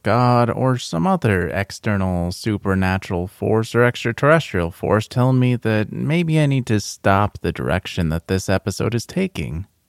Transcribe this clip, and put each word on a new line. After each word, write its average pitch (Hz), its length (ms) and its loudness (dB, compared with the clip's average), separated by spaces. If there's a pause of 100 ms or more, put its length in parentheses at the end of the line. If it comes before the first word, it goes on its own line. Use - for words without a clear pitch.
God 120 440 4
or 127 300 0
some 170 300 -2
other 107 400 2
external 92 840 -2
supernatural 95 920 -2
force 110 480 -2
or 120 100 4
extraterrestrial 120 880 0
force - 380 0
telling 127 320 2
me 123 160 2
that 110 360 -2
maybe 156 480 0
I 151 60 4
need 135 220 0
to 107 120 2
stop 101 600 0
the 87 120 -2
direction 80 580 -2
that 82 180 -2
this 95 200 0
episode 101 460 -2
is 117 140 -4
taking. 87 580 -6 (240)